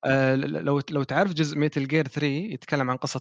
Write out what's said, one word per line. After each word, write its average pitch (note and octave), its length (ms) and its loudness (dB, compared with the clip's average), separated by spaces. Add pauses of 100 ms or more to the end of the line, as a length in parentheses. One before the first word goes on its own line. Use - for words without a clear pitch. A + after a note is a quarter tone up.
آه، C3+ 300 4
ل-، C3+ 60 2
ل-، C#3+ 240 -4
لو C#3+ 160 2
ت-، - 120 -8
لو C#3 100 0
تعرف E3+ 300 2
جزء D3+ 260 -2
ميتل D3 300 0
جير D3 200 2
ثري D3 440 -2
يتكلم C3+ 380 -2
عن B2+ 60 0
قصة C3+ 240 -6